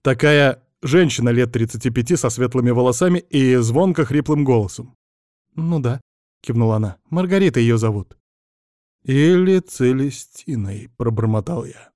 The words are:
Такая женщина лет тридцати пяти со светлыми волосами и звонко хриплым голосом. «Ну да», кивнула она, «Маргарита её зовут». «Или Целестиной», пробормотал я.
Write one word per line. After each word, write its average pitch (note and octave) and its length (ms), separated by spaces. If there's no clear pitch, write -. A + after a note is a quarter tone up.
Такая C#3+ 600
женщина C3+ 480
лет A#2+ 220
тридцати A2+ 380
пяти A#2+ 260
со C3 140
светлыми B2 420
волосами B2+ 480
и C3 360
звонко C#3 500
хриплым D3 380
голосом. A#2 520
«Ну E3 240
да», B2 220
кивнула A2+ 360
она, G#2+ 200
«Маргарита F3+ 500
её A#2 180
зовут». G#2+ 400
«Или F3+ 560
Целестиной», B2+ 1400
пробормотал A2+ 680
я. - 300